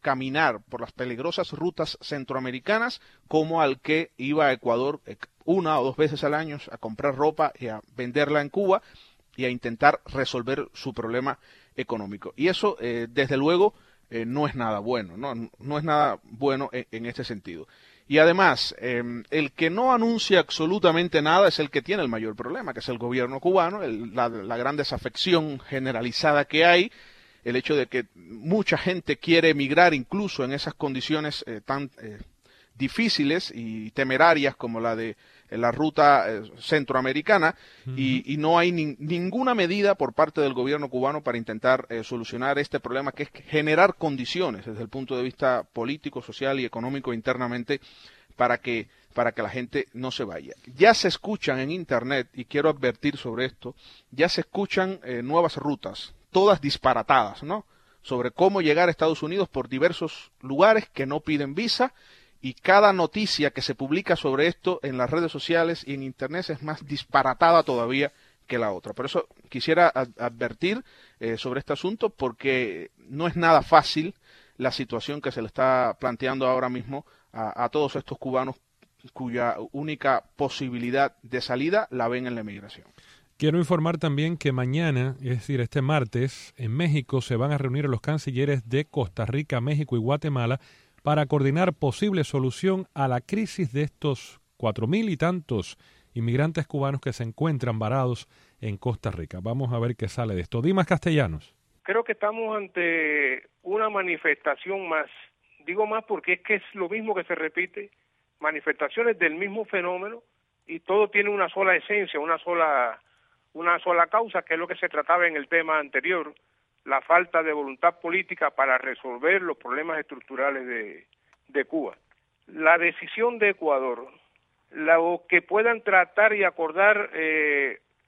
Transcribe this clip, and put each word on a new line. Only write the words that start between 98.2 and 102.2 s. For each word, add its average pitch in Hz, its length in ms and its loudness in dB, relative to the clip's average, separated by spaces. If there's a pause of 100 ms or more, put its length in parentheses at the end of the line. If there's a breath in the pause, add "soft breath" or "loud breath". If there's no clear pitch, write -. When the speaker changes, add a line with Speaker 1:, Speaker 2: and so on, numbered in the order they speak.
Speaker 2:
en 104 160 -6
Costa 113 320 -4
Rica. 87 320 -8
Vamos 123 320 -2
a 117 40 -2
ver 117 180 -2
qué 107 120 -4
sale 110 260 -4
de 87 60 -2
esto. 117 220 -4
Dimas 185 240 2
Castellanos. 143 680 0 (280)
Speaker 3:
Creo 226 220 0
que 220 80 -4
estamos 214 440 -4